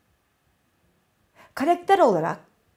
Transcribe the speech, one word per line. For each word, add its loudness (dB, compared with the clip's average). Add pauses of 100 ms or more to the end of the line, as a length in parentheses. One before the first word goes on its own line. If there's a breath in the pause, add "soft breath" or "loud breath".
(1500 soft breath)
Karakter -2
olarak 0 (380)